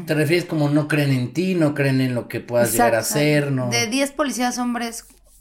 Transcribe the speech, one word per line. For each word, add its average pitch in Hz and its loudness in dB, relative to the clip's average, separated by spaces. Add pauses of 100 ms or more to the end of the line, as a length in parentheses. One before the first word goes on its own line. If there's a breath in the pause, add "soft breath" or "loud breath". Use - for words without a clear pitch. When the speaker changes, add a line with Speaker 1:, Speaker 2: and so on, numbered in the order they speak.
Speaker 1:
¿Te 160 -2
refieres 156 2
como 151 0
no 143 2
creen 147 0
en 123 0
ti, 185 0
no 151 2
creen 139 2
en 127 0
lo 117 -4
que 113 -6
puedas 120 0
llegar 117 4
a 113 4
Speaker 2:
Exacto. 127 -2
Speaker 1:
hacer? 147 2
No. 127 -2
Speaker 3:
De 233 0
diez 269 -2
policías 247 -2
hombres, 240 -6 (340)